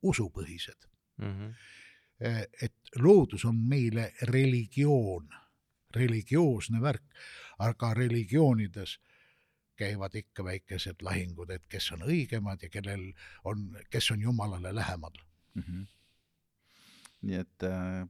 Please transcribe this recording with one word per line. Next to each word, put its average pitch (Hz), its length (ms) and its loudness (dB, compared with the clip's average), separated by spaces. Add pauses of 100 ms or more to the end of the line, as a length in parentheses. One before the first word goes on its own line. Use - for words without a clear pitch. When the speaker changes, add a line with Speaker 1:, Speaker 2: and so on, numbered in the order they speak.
Speaker 1:
usupõhised. - 880 -4 (300)
Speaker 2:
Mhm. 101 340 -8 (1040)
Speaker 1:
Et - 180 -6 (180)
loodus 139 520 6
on 117 120 4
meile 117 640 2
religioon, 123 1080 2 (640)
religioosne 117 880 2
värk, 135 220 0 (520)
aga 113 380 0
religioonides 117 1000 2 (840)
käivad 98 360 -4
ikka 104 300 -10
väikesed 92 580 -8
lahingud, 90 480 -6
et 92 180 -10
kes - 240 -6
on 80 100 -12
õigemad 113 600 -2
ja 95 60 -14
kellel 98 440 -8 (320)
on, 101 260 -6 (200)
kes - 200 0
on 110 100 0
Jumalale 101 540 -2
lähemal. 82 400 -6 (380)
Speaker 3:
Mhm. 87 340 -8 (1400)
Nii 101 120 -4
et, 92 280 -8
äh, 92 480 -4